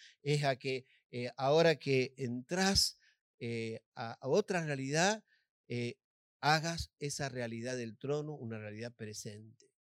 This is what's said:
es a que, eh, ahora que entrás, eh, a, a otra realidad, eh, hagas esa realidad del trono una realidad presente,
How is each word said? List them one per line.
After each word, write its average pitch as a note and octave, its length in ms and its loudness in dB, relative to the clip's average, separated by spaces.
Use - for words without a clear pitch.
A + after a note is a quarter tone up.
es D3 220 2
a C3+ 120 2
que, C3 300 -6
eh, B2 260 -6
ahora D#3 400 6
que C3 400 2
entrás, F3 840 2
eh, A2+ 400 -6
a, A#2 160 -6
a C3+ 160 -8
otra F3+ 360 2
realidad, D#3 600 0
eh, A#2+ 320 -4
hagas D#3 600 0
esa C#3+ 280 -4
realidad A#2+ 480 -6
del A#2 220 -8
trono D3 380 -4
una A2+ 220 -8
realidad G#2+ 360 -10
presente, A2 800 -14